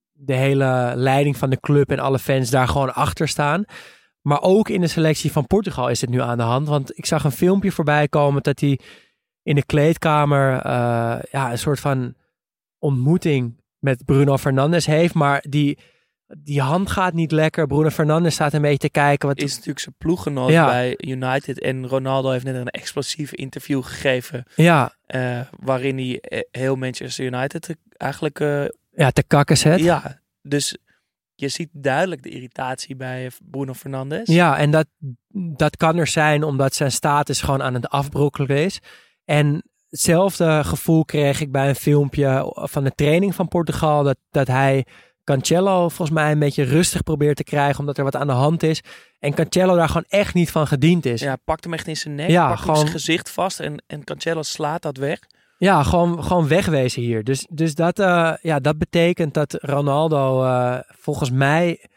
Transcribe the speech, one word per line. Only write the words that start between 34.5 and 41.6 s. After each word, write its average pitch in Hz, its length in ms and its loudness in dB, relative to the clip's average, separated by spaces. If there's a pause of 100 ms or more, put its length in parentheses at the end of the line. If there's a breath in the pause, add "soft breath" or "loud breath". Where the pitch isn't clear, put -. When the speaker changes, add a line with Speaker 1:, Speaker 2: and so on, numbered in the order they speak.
Speaker 1:
en 147 140 2
dat, 156 140 4 (480)
dat 160 440 -2
kan 165 200 2
er 160 100 0
zijn 151 360 2
omdat 135 320 0
zijn 139 160 -2
status 147 500 0
gewoon 135 220 0
aan 131 100 -2
het 123 160 -6
afbrokkelen 139 680 0
is. 170 220 -2 (460 loud breath)
En 147 380 2 (260)
hetzelfde 170 760 2
gevoel 160 420 2
kreeg 143 360 0
ik 143 100 -6
bij 139 180 2